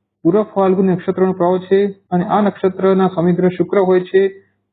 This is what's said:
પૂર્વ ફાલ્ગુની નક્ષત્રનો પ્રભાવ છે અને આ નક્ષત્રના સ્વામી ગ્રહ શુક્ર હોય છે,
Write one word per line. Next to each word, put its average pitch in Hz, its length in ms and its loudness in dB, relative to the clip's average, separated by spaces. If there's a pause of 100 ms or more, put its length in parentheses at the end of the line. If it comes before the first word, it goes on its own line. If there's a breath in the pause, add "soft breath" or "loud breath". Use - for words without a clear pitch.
(220)
પૂર્વ 185 200 2
ફાલ્ગુની 190 500 0
નક્ષત્રનો 185 400 -2
પ્રભાવ 180 260 0
છે 196 280 0
અને 180 380 -4
આ 190 160 0
નક્ષત્રના 190 680 0
સ્વામી 175 260 0
ગ્રહ 175 160 0
શુક્ર 180 300 -2
હોય 185 220 2
છે, 190 280 0 (440 soft breath)